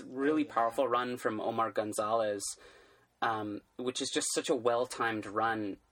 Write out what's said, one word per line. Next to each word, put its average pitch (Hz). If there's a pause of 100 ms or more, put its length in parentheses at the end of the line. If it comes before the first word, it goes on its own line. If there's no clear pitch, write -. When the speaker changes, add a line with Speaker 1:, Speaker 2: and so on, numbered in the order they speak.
Speaker 1:
really 143
Speaker 2:
Oh, 147
yeah. -
Speaker 1:
powerful 117
run 123
from 110
Omar 113
Gonzalez, 107 (800)
um, 107 (180)
which 127
is 131
just -
such -
a 156
well-timed 117
run 107 (160)